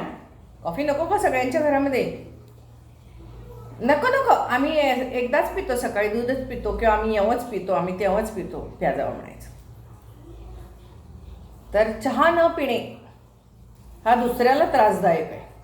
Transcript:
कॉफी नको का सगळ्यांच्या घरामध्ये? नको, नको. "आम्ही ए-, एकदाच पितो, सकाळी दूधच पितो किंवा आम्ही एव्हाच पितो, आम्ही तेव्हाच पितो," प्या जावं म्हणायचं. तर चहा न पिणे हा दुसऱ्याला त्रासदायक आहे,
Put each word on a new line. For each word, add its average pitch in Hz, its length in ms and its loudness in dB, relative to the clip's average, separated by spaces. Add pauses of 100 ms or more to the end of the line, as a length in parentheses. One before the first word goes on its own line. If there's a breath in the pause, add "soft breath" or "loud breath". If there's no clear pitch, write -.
(640)
कॉफी 170 200 -4
नको 294 220 0
का 370 120 0
सगळ्यांच्या 262 440 0
घरामध्ये? 277 680 0 (1500)
नको, 285 260 2
नको. 523 260 4
"आम्ही 277 440 0
ए-, 269 160 2
एकदाच 254 600 -2
पितो, 262 200 -2
सकाळी 220 320 -2
दूधच 247 400 -2
पितो 214 300 -6
किंवा 220 180 4
आम्ही 220 200 0
एव्हाच 220 340 0
पितो, 190 240 -4
आम्ही 185 260 -2
तेव्हाच 208 320 0
पितो," 160 480 -10
प्या 151 120 0
जावं 131 220 -2
म्हणायचं. - 360 -14 (2250)
तर 220 260 2
चहा 277 300 2
न 339 180 4
पिणे 269 540 -2 (1040)
हा 233 100 6
दुसऱ्याला 254 500 4
त्रासदायक 196 540 4
आहे, - 340 -10 (100)